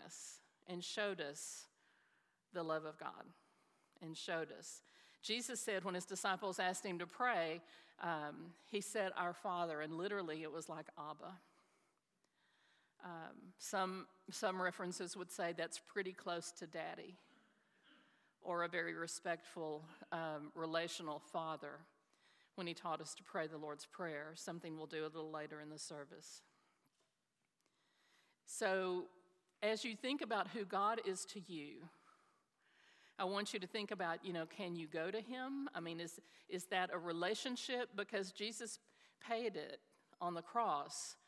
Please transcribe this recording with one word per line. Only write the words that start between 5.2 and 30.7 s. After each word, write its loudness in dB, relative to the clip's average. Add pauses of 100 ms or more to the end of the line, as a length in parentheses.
Jesus 2
said 4
when 2
his 2
disciples 2
asked 4
him 0
to 0
pray, 4 (420)
um, 0 (180)
he 2
said, 2
"Our 4
Father," 2
and 0
literally 0
it -4
was -4
like -4 (120)
Abba. -6 (1700)
Um, -8
some, 2 (240)
some 2
references 0
would -6
say 2
that's -2
pretty -2
close -2
to -8
daddy -6 (1200)
or 2
a 2
very 0
respectful, -2 (280)
um, -2
relational 0
father -2 (760)
when -2
he 0
taught 0
us -6
to -12
pray 0
the -6
Lord's -4
Prayer, -4
something -4
we'll -4
do 0
a -2
little -4
later -4
in -8
the -8
service. -8 (2000)
So 4 (580)
as 4
you 0
think 2
about 2
who -2
God 4